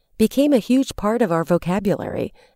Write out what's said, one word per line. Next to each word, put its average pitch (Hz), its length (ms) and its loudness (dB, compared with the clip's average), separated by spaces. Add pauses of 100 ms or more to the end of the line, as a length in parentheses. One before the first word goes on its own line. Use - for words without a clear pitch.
(180)
became 277 340 2
a 269 60 4
huge 254 380 0
part 220 260 -2
of 180 100 0
our 165 120 0
vocabulary 175 920 -2 (220)